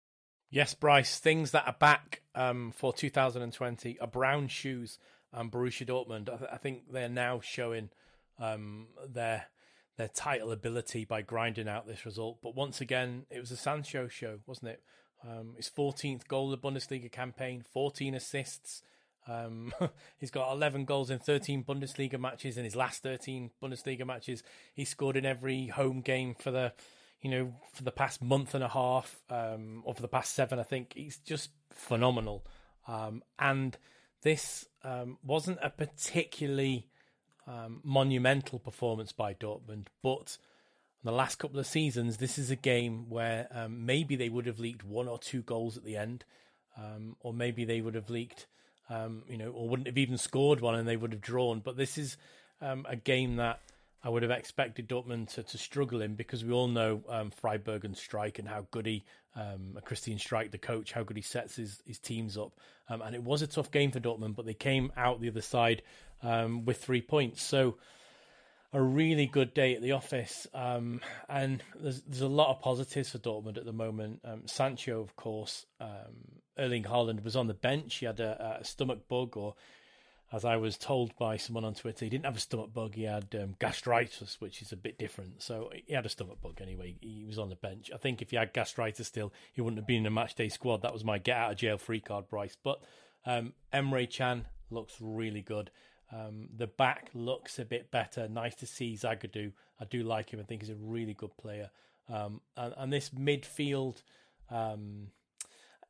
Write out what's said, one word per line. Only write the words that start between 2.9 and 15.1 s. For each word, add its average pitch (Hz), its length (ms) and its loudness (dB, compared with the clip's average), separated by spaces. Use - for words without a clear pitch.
two 147 160 0
thousand 127 320 4
and 120 120 -4
twenty 120 460 -4
are 120 80 -4
brown 135 400 2
shoes 127 520 -6
and 117 200 -6
Borussia 123 360 -2
Dortmund. 117 420 -2
I, 117 80 -6
th-, 127 160 -8
I 123 40 -10
think 131 340 -6
they're 123 180 -2
now 123 300 0
showing, 113 500 -4
um, 110 480 -6
their, 117 400 -2
their 110 120 -2
title 117 420 -2
ability 113 540 -4
by 107 180 -2
grinding 113 440 -2
out 107 200 -4
this 107 180 -10
result. 113 380 -6
But 120 120 -8
once 139 260 -2
again, 127 500 0
it 123 80 -8
was 123 100 -10
a 123 80 -6
Sancho 143 500 -2
show, 110 380 -8
wasn't 120 260 -10
it? - 120 -14